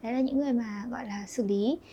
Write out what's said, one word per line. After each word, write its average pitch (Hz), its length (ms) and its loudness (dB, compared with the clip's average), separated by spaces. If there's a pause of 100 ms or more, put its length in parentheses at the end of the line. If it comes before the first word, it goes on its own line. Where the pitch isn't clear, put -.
đấy 226 100 -4
là 254 80 2
những 262 180 2
người 285 140 2
mà 214 380 -2
gọi 240 160 -8
là 202 200 -8
xử 220 200 -2
lý, 202 320 4 (140)